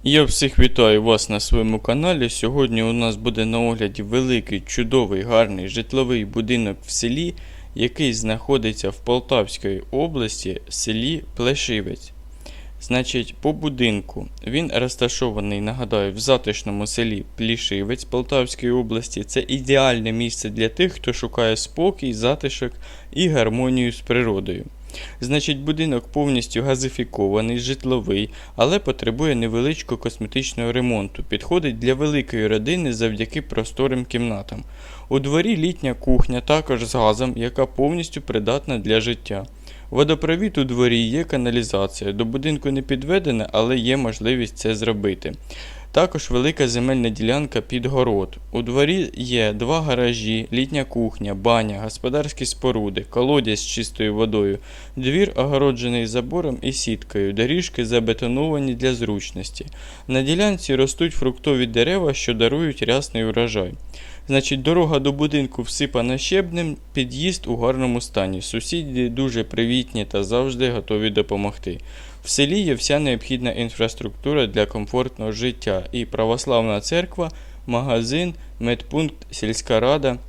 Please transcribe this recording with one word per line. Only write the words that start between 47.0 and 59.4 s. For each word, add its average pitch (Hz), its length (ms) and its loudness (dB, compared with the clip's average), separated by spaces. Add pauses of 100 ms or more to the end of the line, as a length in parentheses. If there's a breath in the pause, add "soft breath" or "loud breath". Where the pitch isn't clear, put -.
ділянка 135 520 0
під 123 260 -4
город. 123 520 2 (140)
У 120 100 0
дворі 143 520 2
є 120 380 2
два 120 280 0
гаражі, 120 720 0
літня 135 320 0
кухня, 107 500 -2
баня, 107 480 2
господарські 131 640 -4
споруди, 104 640 -2
колодязь 123 500 2
з - 60 -6
чистою 107 480 -2
водою. 104 440 2 (380 loud breath)
Двір 143 400 2
огороджений 123 680 2
забором 127 560 -2
і 135 100 -2
сіткою, 101 600 -2
доріжки 123 540 0
забетоновані 123 880 0
для 127 200 0
зручності. 104 720 -6 (420 loud breath)